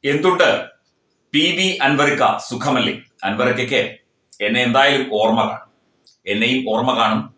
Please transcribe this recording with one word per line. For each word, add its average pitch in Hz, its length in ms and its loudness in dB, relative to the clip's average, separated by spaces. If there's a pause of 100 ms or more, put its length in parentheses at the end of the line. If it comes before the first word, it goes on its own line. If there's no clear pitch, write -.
എന്തുണ്ട്? 156 600 2 (640)
പി 143 80 0
വി 175 420 0
അൻവറിക്ക 139 560 2 (120)
സുഖമല്ലേ? 123 520 -2 (220)
അൻവറിക്കയ്ക്ക് 120 760 -2 (440)
എന്നെ 117 220 0
എന്തായാലും 135 500 2
ഓർമ്മ 110 280 2
കാണും, - 300 -6 (560)
എന്നെയും 117 420 -2
ഓർമ്മ 113 280 0
കാണും 110 400 -2